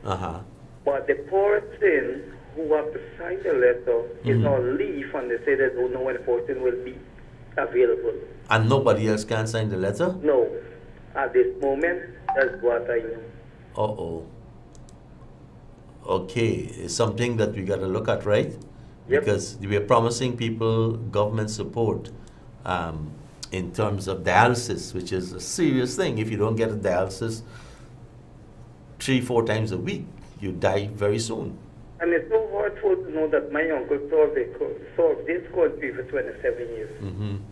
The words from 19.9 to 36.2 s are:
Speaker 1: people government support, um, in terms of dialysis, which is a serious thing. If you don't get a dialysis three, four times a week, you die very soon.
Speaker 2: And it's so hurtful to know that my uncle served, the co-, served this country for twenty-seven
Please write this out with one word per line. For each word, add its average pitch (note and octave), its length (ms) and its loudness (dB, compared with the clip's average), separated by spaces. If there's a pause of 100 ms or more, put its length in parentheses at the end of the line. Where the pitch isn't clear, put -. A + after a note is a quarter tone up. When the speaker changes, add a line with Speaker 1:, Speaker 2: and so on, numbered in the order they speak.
Speaker 1:
people A2+ 580 2
government G#2+ 580 0
support, G#2 580 -2 (560)
um, E2 460 -4 (400)
in F2+ 200 -4
terms G2+ 360 -2
of F#2+ 160 -2
dialysis, G#2 720 4
which F2 180 -6
is F2+ 220 -2
a F#2 60 -10
serious B2+ 560 0
thing. D3+ 220 0
If A2 140 -2
you G#2+ 60 -2
don't A2 180 2
get A2+ 160 2
a G#2 40 -4
dialysis G2 680 -2 (1600)
three, C3 220 2
four A#2+ 240 2
times G#2+ 260 0
a F#2 60 -2
week, C3+ 280 -4 (340)
you G2 140 -4
die G2 400 0
very G#2 260 0
soon. - 380 -6 (420)
Speaker 2:
And E3+ 140 2
it's D#3+ 160 0
so A3 180 2 (100)
hurtful G3+ 380 2
to F3+ 160 -6
know D#3 180 0
that D3 220 2
my D#3+ 180 0
uncle C#3 300 0 (100)
served, D3+ 260 4
the B2 220 -2
co-, C#3+ 180 -2 (200)
served D#3+ 320 2
this F3 160 -2 (100)
country C#3+ 400 0
for B2+ 100 -6
twenty-seven B2 680 -4